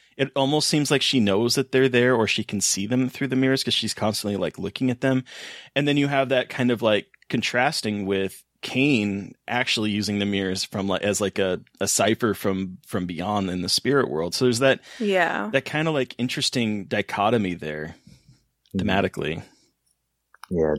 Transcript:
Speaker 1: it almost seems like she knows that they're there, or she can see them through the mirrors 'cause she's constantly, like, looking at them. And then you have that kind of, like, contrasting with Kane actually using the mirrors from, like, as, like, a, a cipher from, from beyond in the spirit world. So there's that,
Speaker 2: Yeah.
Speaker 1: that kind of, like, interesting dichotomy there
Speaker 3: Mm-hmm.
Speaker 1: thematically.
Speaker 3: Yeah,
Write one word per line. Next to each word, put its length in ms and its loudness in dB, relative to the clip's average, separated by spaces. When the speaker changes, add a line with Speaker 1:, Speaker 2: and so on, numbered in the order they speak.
Speaker 1:
it 180 -2
almost 340 2
seems 200 2
like 140 2
she 160 2
knows 360 4
that 160 0
they're 180 6
there, 260 4
or 120 4
she 160 -2
can 180 -4
see 260 -2
them 220 0
through 180 -4
the 80 -2
mirrors 280 2
'cause 120 0
she's 180 -2
constantly, 440 -2
like, 200 -2
looking 320 -2
at 120 -4
them. 220 2
And 120 2
then 100 2
you 100 2
have 220 0
that 200 0
kind 220 0
of, 100 0
like, 260 2
contrasting 760 0
with 380 -2
Kane 720 0
actually 440 -2
using 260 -2
the 80 0
mirrors 380 -2
from, 240 -4
like, 160 0
as, 180 0
like, 160 -2
a, 240 0
a 80 0
cipher 460 2
from, 540 -4
from 180 -4
beyond 460 -4
in 100 -4
the 80 -4
spirit 400 2
world. 240 -4
So 120 0
there's 140 4
that, 200 4
Speaker 2:
Yeah. 540 0
Speaker 1:
that 120 0
kind 240 -2
of, 60 0
like, 240 -2
interesting 680 -2
dichotomy 680 0
there 420 -8
Speaker 3:
Mm-hmm. 140 -2
Speaker 1:
thematically. 540 -2
Speaker 3:
Yeah, 300 0